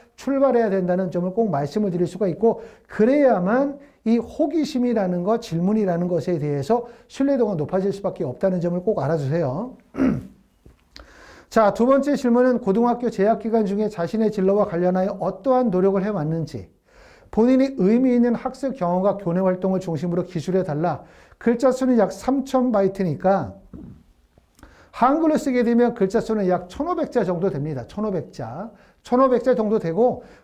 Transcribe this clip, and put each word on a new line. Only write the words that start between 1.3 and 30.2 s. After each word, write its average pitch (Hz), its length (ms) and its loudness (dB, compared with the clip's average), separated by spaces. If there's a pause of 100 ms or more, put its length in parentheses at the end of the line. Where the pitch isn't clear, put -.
꼭 226 160 0
말씀을 165 420 -2
드릴 175 160 0
수가 185 200 -4
있고 214 340 0 (260)
그래야만 254 880 2 (260)
이 233 140 2
호기심이라는 240 1040 -2
거, 220 160 0
질문이라는 180 720 0
것에 170 320 -2
대해서 147 480 -2 (180)
신뢰도가 254 480 0
높아질 185 380 -2
수밖에 185 320 -6
없다는 180 360 -2
점을 175 200 -2
꼭 202 200 0
알아주세요. 156 760 -2 (180)
<clears throat> - 380 -2 (1200)
자, 208 220 4
두 226 100 0
번째 277 320 2
질문은 247 440 2
고등학교 233 500 0
재학 220 300 0
기간 220 260 0
중에 202 240 -2
자신의 214 420 -2
진로와 196 360 2
관련하여 185 520 0
어떠한 254 480 0
노력을 185 340 2
해왔는지, 160 680 -4 (600)
본인이 262 460 4
의미 240 380 4
있는 240 200 4
학습 254 400 -6
경험과 185 440 0
교내 170 200 -2
활동을 190 420 0
중심으로 175 420 -4
기술해달라. 170 800 -2 (340)
글자 240 340 2
수는 254 280 2
약 190 120 2
삼천 262 640 -2
바이트니까 190 800 0 (1400)
한글로 302 440 2
쓰게 247 280 0
되면 240 280 4
글자 202 300 0
수는 214 260 -2
약 175 220 -2
천오백 320 420 -4
자 233 100 0
정도 180 280 -2
됩니다. 143 360 -6
천오백 208 460 -6
자. 147 380 -12 (320)
천오백 254 420 2
자 254 100 4
정도 214 240 0
되고 185 460 0 (200)